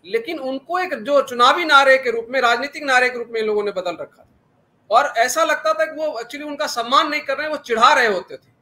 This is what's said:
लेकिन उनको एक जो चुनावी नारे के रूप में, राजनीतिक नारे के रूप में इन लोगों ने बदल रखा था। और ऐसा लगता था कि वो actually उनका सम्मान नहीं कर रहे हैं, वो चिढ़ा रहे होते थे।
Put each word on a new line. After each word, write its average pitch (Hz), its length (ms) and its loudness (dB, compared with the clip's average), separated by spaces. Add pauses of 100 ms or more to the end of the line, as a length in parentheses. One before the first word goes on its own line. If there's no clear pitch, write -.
लेकिन 349 340 -6
उनको 269 400 -6
एक 359 140 -4
जो 262 280 0
चुनावी 262 440 2
नारे 269 320 6
के 254 140 -2
रूप 226 180 -6
में, 262 120 0
राजनीतिक 254 420 0
नारे 254 260 2
के 247 80 -8
रूप 233 140 -8
में 226 100 -4
इन 214 60 -2
लोगों 208 160 0
ने 202 80 -4
बदल 180 300 -6
रखा - 220 -16
था। - 60 -20 (640)
और 254 260 4
ऐसा 254 260 0
लगता 311 300 0
था 311 120 0
कि 311 60 -10
वो 302 300 -6
actually 285 260 -12
उनका 294 200 -6
सम्मान 262 400 0
नहीं 294 140 -4
कर 277 160 -6
रहे 302 100 -8
हैं, 302 40 -6
वो 294 60 -6
चिढ़ा 240 360 2
रहे 254 140 4
होते 175 300 -4
थे। - 240 -20